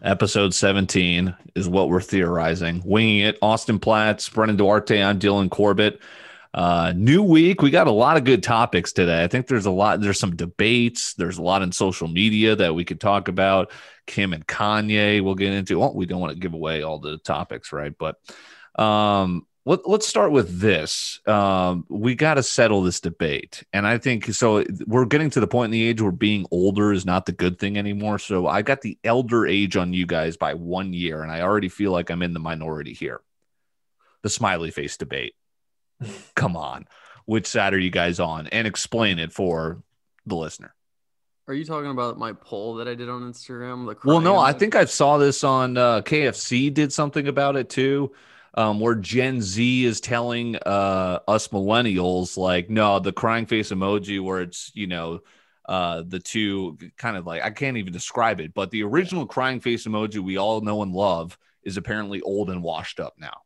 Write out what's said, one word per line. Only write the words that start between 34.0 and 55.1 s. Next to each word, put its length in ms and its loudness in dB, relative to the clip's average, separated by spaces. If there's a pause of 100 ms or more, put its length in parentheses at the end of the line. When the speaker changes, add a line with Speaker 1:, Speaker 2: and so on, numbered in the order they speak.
Speaker 1:
The 80 -4
smiley 400 -2
face 260 -10
debate. 380 -8 (680)
<laughs> 60 -12 (300)
Come 200 -2
on. 300 -12 (380)
Which 240 -2
side 260 2
are 40 2
you 120 0
guys 300 0
on? 260 -4
And 220 -2
explain 500 -2
it 140 -6
for 500 -4 (440)
the 100 -4
listener. 400 -10 (720)
Speaker 2:
Are 60 -10
you 100 -8
talking 260 -8
about 300 -6
my 140 -8
poll 420 -10
that 100 -10
I 80 -8
did 140 -12
on 140 -10
Instagram? 600 -12
The 220 -10
Speaker 1:
Well, 140 8
no, 140 4
Speaker 2:
crying 120 6
Speaker 1:
I 60 4
Speaker 2:
one? 80 -4
Speaker 1:
think 160 2
I 80 6
saw 340 4
this 240 4
on, 340 0
uh, 260 4
K 260 2
F 80 -2
C 340 0
did 220 2
something 340 -2
about 300 0
it 120 -4
too. 440 0 (460)
Um, 220 2
where 140 2
Gen 480 -2
Z 420 0
is 160 0
telling, 560 -4
uh, 600 0 (100)
us 200 0
millennials, 920 0
like, 320 0
no, 280 4
the 140 -2
crying 320 -2
face 260 -2
emoji 480 -2
where 220 -4
it's, 320 -12
you 140 -10
know, 340 -8 (480)